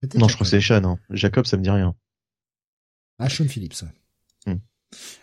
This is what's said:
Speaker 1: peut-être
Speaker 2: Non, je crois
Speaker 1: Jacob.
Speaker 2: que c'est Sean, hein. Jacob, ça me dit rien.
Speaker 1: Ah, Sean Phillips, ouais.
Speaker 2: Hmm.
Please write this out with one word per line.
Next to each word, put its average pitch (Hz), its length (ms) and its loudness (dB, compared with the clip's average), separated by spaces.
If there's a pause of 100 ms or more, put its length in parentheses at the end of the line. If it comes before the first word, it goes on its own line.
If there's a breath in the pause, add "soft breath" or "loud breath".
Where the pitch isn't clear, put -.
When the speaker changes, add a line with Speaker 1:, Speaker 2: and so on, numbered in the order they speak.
Speaker 1:
peut-être 131 160 -6
Speaker 2:
Non, 113 100 8
je - 80 0
crois 101 100 -2
Speaker 1:
Jacob. - 0 -
Speaker 2:
que 92 40 0
c'est 101 120 4
Sean, 104 280 4
hein. 87 100 -2 (120)
Jacob, 101 340 0
ça - 120 0
me 95 60 -2
dit 92 60 0
rien. 95 260 0 (1200)
Speaker 1:
Ah, 131 100 0
Sean 147 180 0
Phillips, 98 360 -10
ouais. - 720 -10
Speaker 2:
Hmm. 92 60 -4 (640 loud breath)